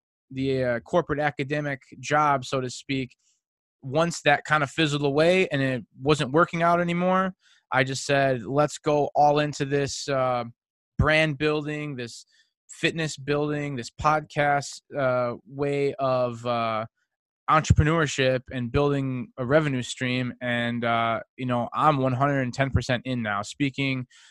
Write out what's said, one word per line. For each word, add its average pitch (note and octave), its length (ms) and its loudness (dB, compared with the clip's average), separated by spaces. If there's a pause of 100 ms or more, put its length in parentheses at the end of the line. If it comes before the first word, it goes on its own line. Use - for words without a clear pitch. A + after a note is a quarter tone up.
(300)
the, C3 340 -2
uh, A#2+ 180 0
corporate D#3 380 0
academic D3 640 -4 (180)
job, C#3+ 460 2
so C3+ 160 -2
to B2+ 80 -6
speak, C3 460 -6 (680)
once D#3+ 400 -2
that C#3+ 240 4
kind D3+ 160 2
of C3+ 80 -2
fizzled D3 340 0
away E3 440 4
and C#3 160 -2
it B2+ 200 -2 (160)
wasn't C#3 320 0
working E3+ 300 2
out F3 180 4
anymore, F3+ 540 0 (380)
I C3 120 2
just C3 220 -4
said, C3+ 400 2
"Let's C#3+ 320 0
go D3 380 0
all D3 240 4
into D3 260 -2
this, C#3 420 -4
uh, B2+ 360 -2 (560)
brand D#3 400 2
building, D3+ 560 -2
this A#2+ 300 -12 (420)
fitness D#3+ 480 -4
building, D3 600 -2
this A#2 160 -8
podcast, D3+ 880 0 (160)
uh, B2+ 380 0 (120)
way C#3 520 -2
of, B2 460 0
uh, A2+ 400 -2 (640)
entrepreneurship D3+ 920 4 (100)
and A#2+ 200 -6
building C#3 680 0
a C3 80 -4
revenue C#3 380 2
stream." B2 580 -4
And, A#2+ 420 -2
uh, A2+ 380 0 (160)
you B2+ 80 -8
know, A#2+ 280 0
I'm D3 240 4
one C3 160 2
hundred C#3 280 2
and B2 120 -4
ten C#3 180 0
percent B2 340 0
in B2+ 160 -4
now, G#2 220 -2
speaking C3+ 640 -2 (240)